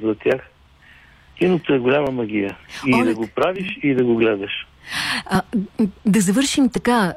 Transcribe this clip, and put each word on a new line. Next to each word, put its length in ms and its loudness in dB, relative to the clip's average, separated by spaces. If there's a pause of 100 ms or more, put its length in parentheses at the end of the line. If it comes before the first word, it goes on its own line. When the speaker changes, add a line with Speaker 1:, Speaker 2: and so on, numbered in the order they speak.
Speaker 1:
за 120 0
тях. 260 0 (960)
Киното 360 0
е 60 4
голяма 320 0
магия. 460 -4 (300)
И 80 4
Speaker 2:
Олег. 100 4
Speaker 1:
да 100 2
го 200 -6
правиш, 480 -2
и 100 2
да 100 2
го 120 2
гледаш. 520 -2 (580)
Speaker 2:
А, 160 -2 (640)
да 160 4
завършим 480 2
така. 480 2